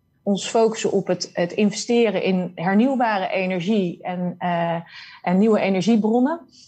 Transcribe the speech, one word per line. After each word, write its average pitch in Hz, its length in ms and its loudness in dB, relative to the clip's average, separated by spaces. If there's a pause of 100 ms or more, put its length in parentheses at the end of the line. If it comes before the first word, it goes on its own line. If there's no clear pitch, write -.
(240)
ons 196 260 -2
focussen 226 420 2
op 190 160 -2
het, 180 260 -4
het 175 180 -4
investeren 208 720 0
in 180 320 0
hernieuwbare 214 760 0
energie 185 720 -2
en, 180 340 -6
eh, 170 380 -2 (460)
en 180 160 0
nieuwe 208 220 4
energiebronnen? 220 800 2 (280)